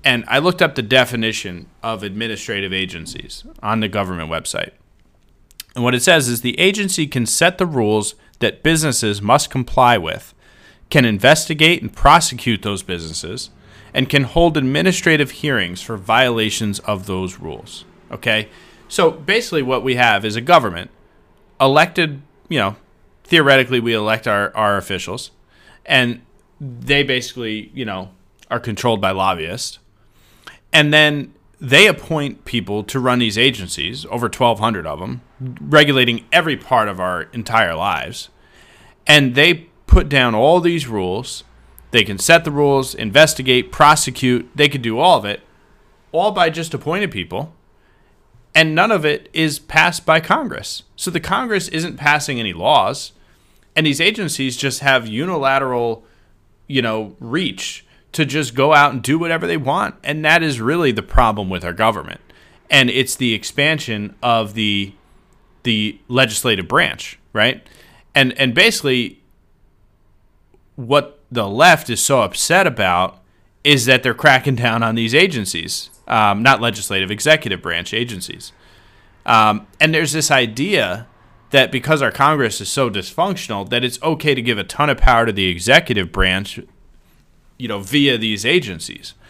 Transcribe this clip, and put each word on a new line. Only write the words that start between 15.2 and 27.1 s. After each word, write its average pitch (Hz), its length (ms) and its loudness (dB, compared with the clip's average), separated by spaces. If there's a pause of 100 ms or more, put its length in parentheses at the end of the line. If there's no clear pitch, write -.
hearings 98 500 -4
for 113 160 -10
violations 110 840 0
of 101 260 -6
those 92 320 -6
rules." - 480 -16 (240)
Okay? 107 380 -2 (400)
So - 220 2
basically 180 520 -2
what 127 200 -2
we 127 120 -2
have 113 320 2
is 107 100 -4
a 120 60 -6
government 120 480 2 (680)
elected, 151 640 2 (300)
you 156 80 -2
know, 101 180 -2 (480)
theoretically 135 560 4
we 117 140 -2
elect 110 340 -2
our, 101 260 0
our 104 220 0
officials, 92 540 -8 (560)
and 123 340 2 (400)
they 131 420 -2
basically, 120 680 -6